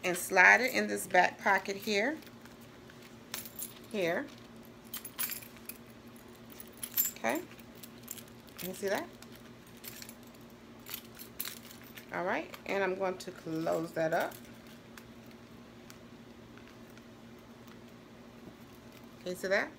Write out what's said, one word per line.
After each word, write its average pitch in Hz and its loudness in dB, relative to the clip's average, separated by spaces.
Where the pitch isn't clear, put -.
and 175 4
slide 196 12
it 254 4
in 214 4
this 202 0
back - 8
pocket 196 6
here. 214 4
Here. 196 4
Okay. 254 4
Can 175 -4
you 185 -4
see 196 -2
that? 233 2
All 175 2
right, 262 2
and 196 4
I'm 185 4
going 185 4
to - -6
close 165 2
that 160 4
up. 202 4
Can 180 -2
you 180 -2
see 196 -2
that? 214 6